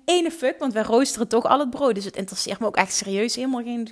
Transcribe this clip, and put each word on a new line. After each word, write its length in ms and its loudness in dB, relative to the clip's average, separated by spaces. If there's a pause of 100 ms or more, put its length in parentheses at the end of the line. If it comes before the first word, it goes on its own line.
ene 260 2
fuck, 280 -2
want 140 -2
wij 100 0
roosteren 440 2
toch 180 2
al 140 6
het 100 -2
brood. 260 0
Dus 100 -6
het 100 -10
interesseert 440 -6
me 60 -2
ook 120 -2
echt 160 2
serieus 420 -2
helemaal 280 -4
geen, 280 -6